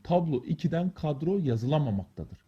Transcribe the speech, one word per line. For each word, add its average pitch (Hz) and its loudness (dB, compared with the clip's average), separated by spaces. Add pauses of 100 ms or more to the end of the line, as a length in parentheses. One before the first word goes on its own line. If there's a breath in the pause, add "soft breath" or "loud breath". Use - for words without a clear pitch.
tablo 170 2
ikiden 165 0
kadro 156 -2
yazılamamaktadır. 117 0